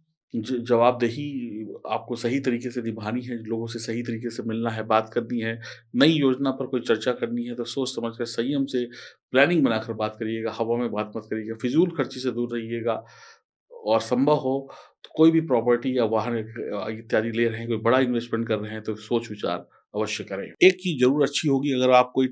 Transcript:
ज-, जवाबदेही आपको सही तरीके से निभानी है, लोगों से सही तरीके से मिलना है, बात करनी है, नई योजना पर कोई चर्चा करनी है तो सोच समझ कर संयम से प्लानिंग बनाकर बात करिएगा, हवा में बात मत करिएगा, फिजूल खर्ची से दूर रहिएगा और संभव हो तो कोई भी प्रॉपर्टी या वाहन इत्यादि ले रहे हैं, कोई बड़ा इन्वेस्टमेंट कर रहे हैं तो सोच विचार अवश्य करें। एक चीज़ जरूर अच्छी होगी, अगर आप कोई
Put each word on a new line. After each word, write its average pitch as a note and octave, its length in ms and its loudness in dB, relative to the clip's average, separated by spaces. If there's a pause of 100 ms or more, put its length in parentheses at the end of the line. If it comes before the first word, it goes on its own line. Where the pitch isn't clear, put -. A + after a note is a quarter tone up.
(340)
ज-, A#2+ 240 -2
जवाबदेही A#2+ 680 2 (640)
आपको A#2 280 -4
सही B2 240 -2
तरीके B2 300 -2
से A#2+ 120 -6
निभानी A2 400 -4
है, A#2+ 200 -8
लोगों A2+ 240 -4
से A#2 120 -8
सही A#2 240 -4
तरीके A#2 280 -6
से A#2 120 -6
मिलना A2+ 280 -2
है, A2 160 -4
बात A2 280 0
करनी A#2 260 -2
है, A2+ 200 -4 (340)
नई C#3+ 180 6
योजना C#3 380 2
पर C3 160 -4
कोई B2 140 -2
चर्चा A#2 320 0
करनी A#2+ 320 -4
है A#2+ 100 -8
तो A#2+ 100 -6
सोच C3 240 -4
समझ A#2 300 -6
कर A#2+ 60 -4
संयम C3+ 420 -2
से B2 180 -2 (460)
प्लानिंग D3 340 4
बनाकर A2+ 280 0
बात G#2+ 280 -4
करिएगा, A2+ 320 -4
हवा A#2 240 -2
में B2 160 -2
बात G#2+ 240 -4
मत G#2+ 140 -10
करिएगा, A2 260 -6
फिजूल D3 340 2
खर्ची C3 300 -4
से B2+ 100 -2
दूर A#2+ 260 -4
रहिएगा A2+ 460 -4 (720)
और A2 280 2
संभव C#3 360 4
हो C3 220 -2 (460)
तो - 120 -20
कोई D#3+ 140 8
भी D#3+ 120 4
प्रॉपर्टी B2 560 2
या A#2 60 4
वाहन A2 320 0 (540)
इत्यादि A2+ 400 -2
ले A#2 180 2
रहे A2 100 -4
हैं, A#2 100 -6
कोई A#2 80 0
बड़ा A#2 240 4
इन्वेस्टमेंट A#2 480 0
कर G#2+ 100 0
रहे G#2 140 -8
हैं G#2+ 100 -8
तो G#2+ 140 -6
सोच A#2 340 -2
विचार F#2 360 -4 (280)
अवश्य G#2 300 -4
करें। G2 200 -8 (180)
एक F#3 120 8
चीज़ F3+ 260 -4
जरूर C3+ 220 4
अच्छी - 260 0
होगी, C#3 240 2
अगर B2+ 180 2
आप B2+ 240 6
कोई C3 180 4